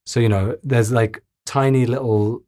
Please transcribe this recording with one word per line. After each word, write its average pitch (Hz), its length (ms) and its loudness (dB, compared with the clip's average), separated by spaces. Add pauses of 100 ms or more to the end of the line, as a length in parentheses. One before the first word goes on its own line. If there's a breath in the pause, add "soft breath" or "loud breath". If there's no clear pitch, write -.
so, - 140 -4
you 117 100 2
know, 98 340 0
there's, 117 280 0
like, 113 320 -2 (240)
tiny 135 400 2
little 117 600 -2